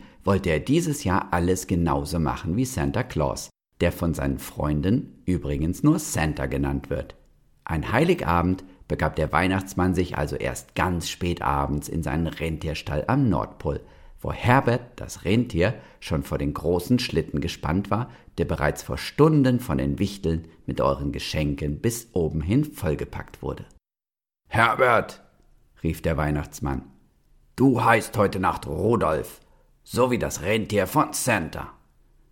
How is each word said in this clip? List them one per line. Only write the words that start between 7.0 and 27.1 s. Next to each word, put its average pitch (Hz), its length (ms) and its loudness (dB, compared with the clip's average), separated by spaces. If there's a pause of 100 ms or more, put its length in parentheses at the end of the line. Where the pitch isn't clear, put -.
An 78 260 -4
Heiligabend 92 720 2 (260)
begab 76 280 -2
der 76 160 0
Weihnachtsmann 92 600 2
sich 87 220 0
also 73 200 -2
erst - 400 -6
ganz 85 320 0
spät - 340 -2
abends 71 460 0
in 82 160 -2
seinen 78 240 0
Rentierstall 78 800 -4
am 131 200 4
Nordpol, 71 520 -2 (400)
wo - 120 -4
Herbert, 127 500 2 (120)
das - 300 -12
Rentier, 107 500 2 (240)
schon 76 240 -2
vor 73 160 -4
den 73 160 -2
großen 90 460 2
Schlitten - 400 -2
gespannt 82 500 -2
war, 113 180 -2 (300)
der 85 60 2
bereits 76 400 -2
vor 69 120 -6
Stunden 139 640 4
von 73 200 -2
den 69 200 -2
Wichteln 82 480 -2 (200)
mit 69 140 -2
euren 69 300 0
Geschenken 73 720 -4
bis - 320 -4
oben 80 280 0
hin 107 240 2
vollgepackt - 800 -6
wurde. 67 220 -8 (840)
„Herbert“, 113 760 4 (580)
rief 80 180 -2
der 82 160 0
Weihnachtsmann, 73 680 -4 (720)